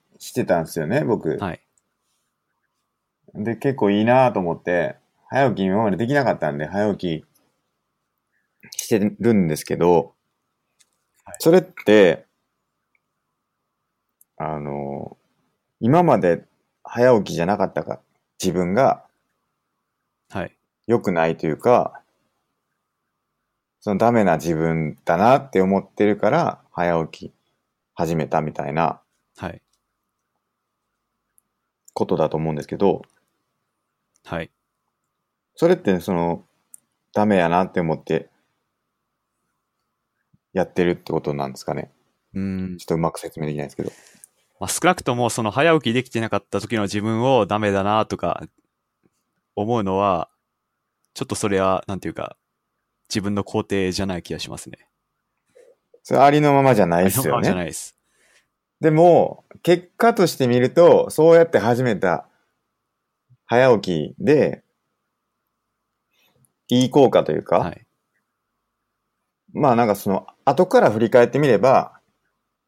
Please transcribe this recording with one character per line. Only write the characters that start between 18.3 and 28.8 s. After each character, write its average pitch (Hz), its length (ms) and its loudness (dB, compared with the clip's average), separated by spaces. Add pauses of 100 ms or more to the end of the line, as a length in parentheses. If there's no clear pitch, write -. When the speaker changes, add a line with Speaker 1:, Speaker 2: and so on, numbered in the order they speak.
Speaker 1:
自 92 100 -2
分 87 220 -4
が、 131 300 0 (1300)
Speaker 2:
は 92 140 -8
い。 - 120 -16 (300)
Speaker 1:
良 113 140 0
く 104 120 -4
な 85 140 2
い 82 100 -2
と - 100 -8
い 80 60 -2
う 71 40 -6
か、 - 460 0 (1800)
そ 107 100 -6
の 95 80 -2
ダ 113 140 2
メ 113 120 2
な 85 120 2
自 80 180 -4
分 80 500 -4
だ 85 120 0
な 113 200 4
っ 139 140 -4
て 95 100 0
思 95 200 0
っ - 60 -8
て - 200 -2
る 104 100 0
か 104 140 0
ら、 147 400 -2
早 85 360 -2
起 - 240 -18
き - 20 -20 (600)
始 82 220 -4
め 73 100 -4
た 80 140 -2
み 76 120 -6
た 76 160 -10
い 71 40 -10
な、 78 280 -2 (360)